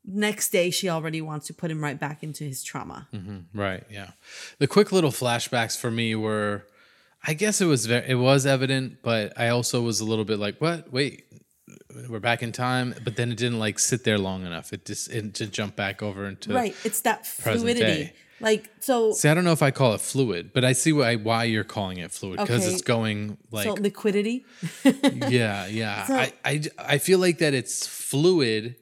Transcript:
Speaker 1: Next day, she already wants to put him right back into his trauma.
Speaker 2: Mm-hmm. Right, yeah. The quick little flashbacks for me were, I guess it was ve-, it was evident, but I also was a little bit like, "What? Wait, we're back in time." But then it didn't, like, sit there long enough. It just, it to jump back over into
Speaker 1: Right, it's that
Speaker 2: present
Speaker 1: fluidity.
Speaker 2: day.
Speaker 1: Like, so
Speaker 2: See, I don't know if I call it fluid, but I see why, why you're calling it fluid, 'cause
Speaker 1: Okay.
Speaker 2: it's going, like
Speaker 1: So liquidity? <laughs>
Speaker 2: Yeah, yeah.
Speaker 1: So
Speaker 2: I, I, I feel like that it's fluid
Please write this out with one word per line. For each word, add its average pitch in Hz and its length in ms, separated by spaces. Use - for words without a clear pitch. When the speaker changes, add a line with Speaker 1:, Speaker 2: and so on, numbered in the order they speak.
Speaker 1:
Next 208 440
day, 180 220
she 185 180
already 160 320
wants 151 260
to 170 60
put 170 160
him 156 140
right 143 160
back 147 240
into 151 220
his 135 180
trauma. 107 500
Speaker 2:
Mm-hmm. 98 440
Right, 98 340
yeah. 98 200
The 143 100
quick 208 240
little 170 200
flashbacks 117 640
for 123 140
me 113 240
were, 107 500
I 156 60
guess 202 280
it 190 40
was 131 200
ve-, 117 220
it 131 80
was 131 300
evident, 131 580
but 110 340
I 117 120
also 120 320
was 117 180
a 110 60
little 110 200
bit 104 140
like, 101 200
"What? 160 320
Wait, 135 340
we're 113 120
back 117 200
in 120 120
time." 123 500
But 110 140
then 120 140
it 113 60
didn't, 120 220
like, 107 180
sit - 280
there 107 120
long 95 280
enough. 85 280
It 95 120
just, - 260
it 107 240
to 113 120
jump 101 280
back 98 260
over 101 240
into 98 280
Speaker 1:
Right, 240 300
it's - 180
that - 220
Speaker 2:
present 233 200
Speaker 1:
fluidity. 240 200
Speaker 2:
day. - 80
Speaker 1:
Like, 214 280
so 233 320
Speaker 2:
See, - 160
I 151 60
don't 175 100
know 175 80
if 156 100
I 143 80
call 127 260
it 95 60
fluid, 101 520
but 147 100
I 165 80
see 160 220
why, 120 240
why 113 260
you're 110 220
calling 92 320
it 82 120
fluid, 92 300
'cause 208 100
Speaker 1:
Okay. 180 100
Speaker 2:
it's 180 80
going, 104 560
like 107 140
Speaker 1:
So 214 80
liquidity? 208 720
<laughs> - 40
Speaker 2:
Yeah, 107 380
yeah. 104 400
Speaker 1:
So 269 80
Speaker 2:
I, 180 160
I, 147 160
I 143 200
feel 185 200
like 180 200
that 151 140
it's - 320
fluid 127 960